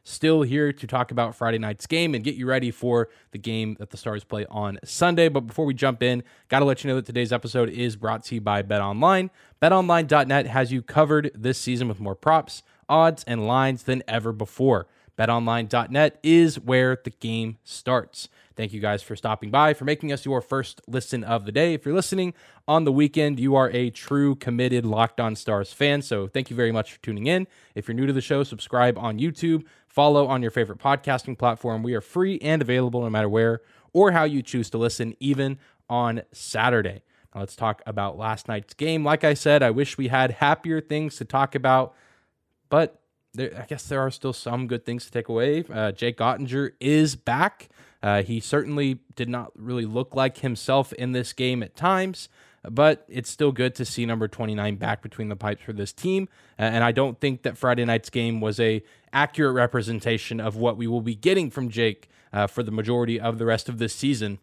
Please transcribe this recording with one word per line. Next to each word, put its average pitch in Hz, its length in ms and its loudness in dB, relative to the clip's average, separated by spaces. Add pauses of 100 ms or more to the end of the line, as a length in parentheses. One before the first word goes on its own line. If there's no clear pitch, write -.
still 160 380 2
here 143 300 0
to 135 140 -12
talk 123 240 -2
about 117 240 -2
Friday 113 240 -2
night's 107 280 -6
game 165 280 0
and 113 80 -4
get 131 140 -4
you 127 100 -8
ready 127 240 0
for 120 400 0 (220)
the 107 60 -12
game 110 420 -6
that 104 100 -14
the 104 60 -16
Stars 107 260 -8
play 107 260 -8
on 101 360 -6
Sunday. 170 440 2
But 139 120 0
before 120 260 -4
we 139 80 0
jump 127 280 0
in, 123 200 0 (260)
gotta 139 160 4
let 135 180 2
you 143 60 -4
know 127 80 0
that 123 100 -4
today's 120 260 -2
episode 117 360 0
is 117 280 -4
brought 110 300 -4
to 120 100 -8
you 110 40 -4
by 104 220 0
BetOnline. 107 680 2 (280)
Bet 165 140 6
online 175 340 4
dot 143 220 4
net 139 180 2
has 127 260 0
you 131 80 -2
covered 147 540 2
this 120 240 -2
season 123 300 -4
with 101 100 -6
more 98 160 -6
props, - 480 0 (260)
odds, 160 380 4
and 113 220 -2
lines 131 340 0
than 131 240 -2
ever 113 260 -4
before. 107 540 0 (300)
Bet 113 120 2
online 117 380 0
dot 117 240 0
net 147 320 2
is 165 340 6
where 127 460 2
the 120 80 -10
game 113 540 -6
starts. - 640 -4 (280)
Thank 107 180 -6
you 104 60 -8
guys 104 220 0
for 107 140 -12
stopping 107 340 -4
by, 147 220 6
for 135 140 -4
making 147 260 -2
us 135 140 -6
your 131 160 0
first - 440 -6
listen 120 380 -6
of 117 220 -2
the 104 60 -8
day. 160 200 2
If 147 140 -6
you're 147 80 -2
listening 185 400 -2 (340)
on 160 160 4
the 139 80 2
weekend, 147 480 2
you 135 140 2
are 131 160 6
a 123 180 0
true 143 460 0
committed 123 500 0
Locked 110 340 2
On 113 160 0
Stars 104 380 -4
fan, 143 300 2
so 101 240 -4
thank 127 240 -6
you 120 60 -6
very 120 140 2
much 110 220 -2
for - 80 -20
tuning 107 260 -6
in. 185 200 2 (280)
If 104 140 -10
you're 113 60 -4
new 131 120 0
to 139 60 0
the 135 80 0
show, 139 220 0
subscribe 123 560 0
on 107 200 -4
YouTube, 165 460 0 (220)
follow 143 400 4
on 127 160 0
your 113 80 -2
favorite 107 280 -2
podcasting 135 600 -2
platform. 113 440 -2
We 120 120 -4
are 104 80 -2
free 185 400 -2
and 156 180 2
available 123 400 0
no 117 80 -2
matter 107 220 2
where 113 320 2 (320)
or 190 180 8
how 165 120 4
you 147 180 0
choose 120 280 -4
to 113 80 -4
listen, 117 420 -2
even 135 380 -2 (300)
on 120 340 0 (100)
Saturday. 110 680 0 (320)
Now 101 60 -10
let's 98 160 -10
talk 110 300 -2
about 101 320 -4
last 110 280 -6
night's 107 280 -8
game. 160 300 -2
Like 151 200 2
I 151 80 6
said, 147 300 4
I 120 80 6
wish 135 260 -2
we 131 120 -4
had 131 240 2
happier 156 500 0
things 151 340 -6
to - 80 -10
talk 135 300 0
about, 131 400 2 (760)
but 156 320 0 (320)
there, - 260 -8
I 120 60 -14
guess 147 240 -12
there 139 120 -4
are 135 100 0
still 131 240 -8
some 123 320 -6
good 120 180 -6
things 120 220 -8
to - 40 -20
take 117 200 -8
away. 143 420 0
Uh, 107 200 -2
Jake 120 260 -4
Oettinger 127 600 -2
is 147 380 2
back. 143 540 -2 (320)
Uh, 101 200 2
he 113 180 -4
certainly 143 580 -2 (160)
did 120 140 -6
not - 260 -8
really 120 300 -6
look 110 300 -4
like 131 240 0
himself 131 560 0
in 127 180 -6
this 127 220 -4
game 127 280 -2
at - 140 -12
times, 185 540 -2 (320)
but 143 480 4
it's 123 180 -8
still 147 240 0
good 127 220 -2
to 123 100 -6
see 117 220 -6
number 113 200 -2
twenty-nine 104 500 -4
back 110 260 -4
between 107 260 -10
the 104 80 -6
pipes 104 260 -6
for 110 120 -12
this 101 180 -8
team. 190 340 -4 (320)
Uh, 107 40 -2
and 113 200 2
I 120 100 4
don't 131 280 0
think 135 220 -2
that 123 160 -4
Friday 123 260 2
night's 113 240 0
game 117 320 -2
was 107 180 -4
a 110 240 2 (300)
accurate 143 420 2
representation 117 840 -2
of 107 160 -4
what 113 220 0
we 117 80 -4
will 117 160 -2
be 113 120 -4
getting 165 360 0
from 127 180 -6
Jake, 110 400 -2 (240)
uh, 104 140 0
for 123 160 -4
the 107 100 -4
majority 113 480 -2
of 117 160 -2
the 113 80 -4
rest 113 240 0
of 120 80 -8
this 113 180 -4
season 107 480 -4